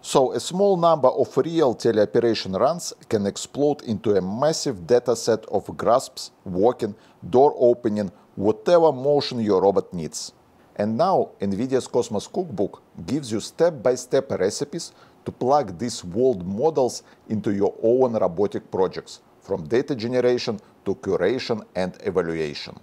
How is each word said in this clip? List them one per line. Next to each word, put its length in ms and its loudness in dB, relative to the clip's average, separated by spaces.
So 300 2
a 80 -2
small 360 0
number 320 4
of 300 0
real 360 2
teleoperation 840 0
runs 340 0
can 180 0
explode 560 -2
into 340 0
a 40 4
massive 640 -2
data 300 4
set 300 0
of 300 -4
grasps, 540 0
walking, 500 0
door 300 6
opening, 540 2
whatever 560 4
motion 480 0
your 220 4
robot 320 2
needs. 380 -10
And 200 -2
now 340 2
nvidia's 460 -2
Cosmos 400 -2
Cookbook 560 -6
gives 260 -4
you 80 -2
step-by-step 920 0
recipes 600 -4
to 80 -8
plug 460 0
these 260 -6
world 420 0
models 560 0
into 220 -2
your 320 0
own 320 2
robotic 560 -2
projects, 500 -4
from 240 -6
data 280 0
generation 640 0
to 80 -2
curation 680 -2
and 280 -4
evaluation. 800 -4